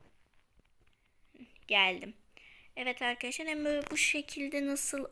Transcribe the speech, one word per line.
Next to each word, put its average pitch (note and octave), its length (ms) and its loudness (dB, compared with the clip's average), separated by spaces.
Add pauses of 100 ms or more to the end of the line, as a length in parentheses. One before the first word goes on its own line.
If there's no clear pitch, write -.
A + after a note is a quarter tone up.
(1700)
Geldim. F#3+ 460 2 (600)
Evet B3 260 -4
arkadaşlar, B3 460 -4
hem D4+ 160 -4
böyle D4 260 -2
bu D4+ 60 -4
şekilde C#4+ 720 -2
nasıl C#4 440 4